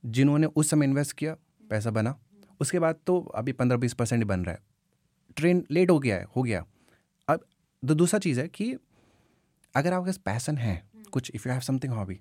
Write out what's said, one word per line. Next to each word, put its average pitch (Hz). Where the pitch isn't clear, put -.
जिन्होंने 143
उस 151
समय 151
इन्वेस्ट 139
किया, 156
पैसा 107
बना, 113
उसके 160
बाद 160
तो 180
अभी 123
पन्द्रह 123
बीस 120
परसेंट 117
ही -
बन 95
रहा 87
है। -
ट्रेंड 175
लेट 175
हो 165
गया 123
है, 90
हो 127
गया। 104
अब 160
दू-, 151
दूसरा 175
चीज़ 135
है 160
कि 240
अगर 151
आपके 180
पास 190
पैशन 123
है 104
कुछ, 127
if 107
you 127
have 127
something 131
hobby 95